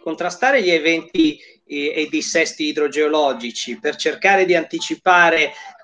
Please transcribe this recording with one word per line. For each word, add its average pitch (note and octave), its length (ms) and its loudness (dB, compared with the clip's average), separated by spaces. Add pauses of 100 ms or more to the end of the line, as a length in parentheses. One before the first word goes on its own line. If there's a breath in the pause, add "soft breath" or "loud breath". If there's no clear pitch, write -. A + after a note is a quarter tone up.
contrastare F3 600 -2
gli F3+ 80 0
eventi D#3+ 680 0 (280 soft breath)
e, C#3+ 280 -6
e D3+ 160 -2
dissesti D#3 580 -2
idrogeologici, C#3+ 1120 -2
per D3 180 -4
cercare F#3+ 500 2
di F3 100 2
anticipare E3 960 2 (320 loud breath)